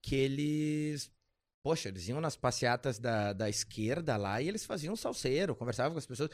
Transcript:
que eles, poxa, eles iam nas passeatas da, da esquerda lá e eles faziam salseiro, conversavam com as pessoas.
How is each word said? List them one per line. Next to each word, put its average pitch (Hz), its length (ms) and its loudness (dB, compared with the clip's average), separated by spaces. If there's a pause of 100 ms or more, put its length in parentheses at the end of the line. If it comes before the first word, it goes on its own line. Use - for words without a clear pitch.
que - 140 -2
eles, 151 960 0 (540)
poxa, 139 240 0
eles 95 220 -6
iam 127 100 0
nas 160 160 -2
passeatas 120 640 2
da, 113 320 2
da 101 180 0
esquerda 117 680 0
lá 101 240 0
e 156 80 0
eles 214 160 -4
faziam 175 320 -4
salseiro, 131 580 0
conversavam 123 380 0
com 165 60 -2
as 139 60 -10
pessoas. 135 280 -4